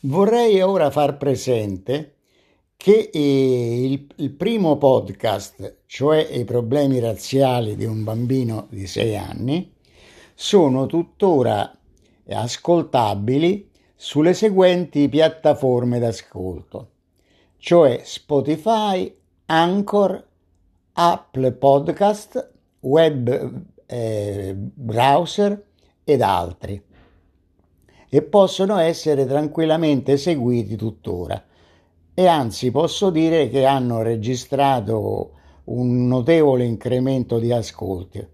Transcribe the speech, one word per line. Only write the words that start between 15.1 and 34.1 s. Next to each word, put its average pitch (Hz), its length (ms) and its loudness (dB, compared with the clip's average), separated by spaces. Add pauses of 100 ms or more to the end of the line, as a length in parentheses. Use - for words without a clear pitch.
d'ascolto, 98 920 -8 (680)
cioè 151 460 4
Spotify, 185 1080 -2 (360)
Anchor, 190 800 0 (680)
Apple 143 600 0
Podcast, 165 1000 0 (300)
web, 135 840 0 (240)
eh, 104 680 -6
browser 135 1080 -2 (380)
ed 135 180 2
altri. 95 600 -4 (1300)
E 135 120 4
possono 196 560 2
essere 151 480 0
tranquillamente 151 880 0
seguiti 123 600 -2
tuttora. 95 680 -8 (720)
E 185 120 2
anzi, 127 460 0
posso 165 380 0
dire 160 400 2
che 131 160 2
hanno 123 360 0
registrato 113 1300 -2 (320)